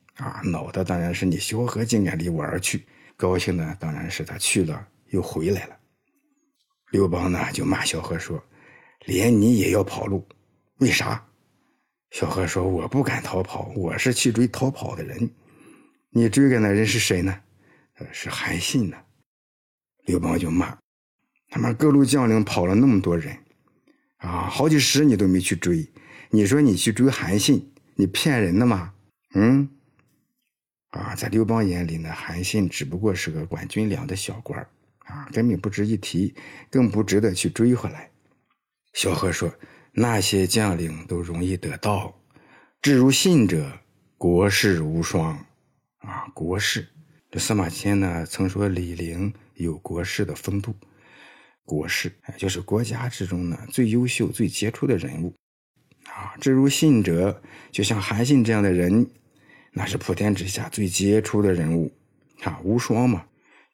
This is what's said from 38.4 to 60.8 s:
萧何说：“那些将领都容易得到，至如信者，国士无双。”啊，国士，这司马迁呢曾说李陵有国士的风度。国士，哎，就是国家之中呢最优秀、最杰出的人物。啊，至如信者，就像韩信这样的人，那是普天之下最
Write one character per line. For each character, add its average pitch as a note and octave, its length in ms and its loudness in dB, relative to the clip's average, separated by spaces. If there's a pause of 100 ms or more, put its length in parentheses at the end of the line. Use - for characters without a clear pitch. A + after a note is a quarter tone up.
萧 F#2 200 0
何 F2+ 180 0
说 E2 220 -4 (400)
：“那 A2+ 260 2
些 F#2+ 280 2
将 G2+ 280 2
领 E2 300 -6
都 F2 160 -6
容 E2+ 220 -6
易 F#2 120 -2
得 D2+ 220 -8
到， G#2 420 -4 (600)
至 C#3+ 140 4
如 C3 160 6
信 C#3+ 360 6
者， D#2 240 0 (460)
国 F2+ 320 4
士 G2 320 2
无 D#2+ 220 -2
双。” D#2+ 340 -2 (600)
啊， - 340 -12
国 E2+ 240 -6
士， - 300 -4 (420)
这 - 100 -8
司 - 140 -2
马 F#2 160 0
迁 G2+ 300 0
呢 E2+ 260 -2
曾 F#2+ 240 -2
说 G2+ 180 -2
李 F2+ 280 -4
陵 F2 360 -4 (220)
有 E2 240 -4
国 - 260 -6
士 - 220 -4
的 D#2 80 -8
风 G2 260 -6
度。 G2+ 140 -8 (880)
国 D2+ 220 -6
士， - 240 -4 (120)
哎， - 160 -14
就 G2 100 -4
是 F2+ 140 -4
国 G#2 200 0
家 A#2+ 280 -4
之 F#2+ 180 -8
中 F2 220 -4
呢 E2 100 -6 (100)
最 A#2+ 200 2
优 B2 180 2
秀、 A#2+ 220 -2
最 G#2+ 180 -2
杰 - 240 -4
出 - 160 -4
的 B2 80 2
人 D2+ 260 -6
物。 F2 140 -8 (720)
啊， - 340 -16
至 C3+ 100 0
如 C3+ 200 6
信 C#3 340 4
者， F#2 400 0 (300)
就 G#2 100 -2
像 G#2 180 -2
韩 A2 240 -2
信 C3+ 160 6
这 A2+ 120 2
样 G#2 100 4
的 F#2+ 80 4
人， F2+ 340 4 (680)
那 G2+ 120 -4
是 F#2+ 120 -6
普 - 180 -4
天 G#2 180 0
之 F#2+ 140 -4
下 G#2 220 -6
最 G#2 180 -2